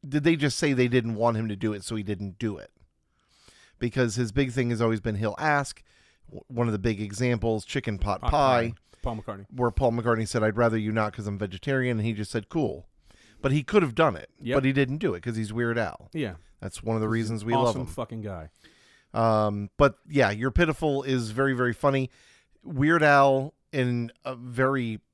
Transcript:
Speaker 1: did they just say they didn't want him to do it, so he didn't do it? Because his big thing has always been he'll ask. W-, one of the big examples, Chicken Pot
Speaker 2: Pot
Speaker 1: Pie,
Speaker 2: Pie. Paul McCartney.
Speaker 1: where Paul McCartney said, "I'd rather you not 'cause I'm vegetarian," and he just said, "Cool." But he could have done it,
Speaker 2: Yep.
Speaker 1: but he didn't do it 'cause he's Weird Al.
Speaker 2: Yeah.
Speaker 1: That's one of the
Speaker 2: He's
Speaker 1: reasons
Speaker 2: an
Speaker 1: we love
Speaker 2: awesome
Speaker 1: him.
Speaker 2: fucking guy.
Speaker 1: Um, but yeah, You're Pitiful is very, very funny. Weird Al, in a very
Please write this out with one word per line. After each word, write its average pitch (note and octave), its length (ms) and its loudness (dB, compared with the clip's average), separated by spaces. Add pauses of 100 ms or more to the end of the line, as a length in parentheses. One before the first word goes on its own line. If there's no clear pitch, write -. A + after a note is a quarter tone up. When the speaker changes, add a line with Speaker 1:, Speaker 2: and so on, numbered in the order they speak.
Speaker 1:
did D3 140 0
they E3 140 6
just C#3 220 0
say D3 140 2
they B2+ 160 4
didn't A#2 280 2
want A2+ 200 2
him A2 120 -2
to G#2 80 -4
do G#2+ 160 -2
it, G2+ 100 -8
so A2+ 140 -8
he G#2+ 80 -4
didn't F#2+ 340 -6
do G#2+ 200 -4
it? G1+ 120 -18 (1080)
Because B2 340 0
his A#2 180 -2
big C3 200 0
thing A#2+ 180 0
has A2+ 100 -2
always A2+ 200 2
been G#2+ 160 -4
he'll G#2 220 -2
ask. D3 440 -2 (460)
W-, - 200 -16
one A#2+ 200 -2
of A2 40 0
the G#2 60 -2
big G2+ 220 0
examples, A2 640 -2
Chicken A2 340 -4
Pot G2 220 -2
Speaker 2:
Pot B2 100 -2
Speaker 1:
Pie, B2+ 380 4
Speaker 2:
Pie. A2+ 60 -8 (280)
Paul A#2 140 -4
McCartney. G2 380 -10
Speaker 1:
where B2 160 2
Paul A#2+ 220 2
McCartney A2+ 360 0
said, A#2 140 0
"I'd G#2+ 140 2
rather A2+ 220 4
you G#2+ 140 -2
not G#2+ 200 0
'cause G#2 140 -8
I'm G2+ 120 -4
vegetarian," A#2+ 600 -2
and G#2+ 80 0
he A#2 60 0
just G#2 180 -6
said, G#2+ 180 -6
"Cool." C#3 380 -4 (560)
But C3+ 100 2
he D3 100 2
could F#3+ 200 4
have B2+ 120 -2
done D3 220 2
it, - 140 -16 (100)
Speaker 2:
Yep. B2 180 -2
Speaker 1:
but C3 60 0
he C3+ 80 4
didn't C3+ 260 0
do D#3+ 160 -2
it F2 80 -10
'cause A#2 140 -6
he's G#2+ 160 -4
Weird A#2 240 -2
Al. - 380 -6
Speaker 2:
Yeah. A#2+ 200 -4 (260)
Speaker 1:
That's - 220 -12
one A2+ 140 -2
of A2 60 -2
the A2 60 -2
Speaker 2:
He's A2+ 40 0
Speaker 1:
reasons A2+ 300 -2
Speaker 2:
an A2 60 -6
Speaker 1:
we A#2 60 0
love B2+ 140 2
Speaker 2:
awesome A#2 140 0
Speaker 1:
him. B2 60 -6
Speaker 2:
fucking A2+ 340 -10
guy. F2 260 -10 (640)
Speaker 1:
Um, G#2+ 640 2
but C#3 220 4 (100)
yeah, C3+ 220 4
You're A2+ 200 -4
Pitiful D3+ 520 0
is B2+ 280 -2
very, C3+ 220 0
very B2 220 0
funny. C3+ 360 0 (520)
Weird D3+ 400 2
Al, C#3 500 6 (180)
in B2 400 -2 (140)
a C3 100 -6
very B2 680 -2 (140)